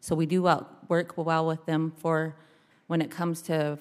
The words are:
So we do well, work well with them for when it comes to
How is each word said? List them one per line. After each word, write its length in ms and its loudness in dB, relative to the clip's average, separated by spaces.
So 140 -2
we 120 0
do 160 2
well, 260 4
work 280 0
well 300 0
with 200 -2
them 300 0
for 400 -2
when 160 0
it 80 -6
comes 320 -4
to 380 -2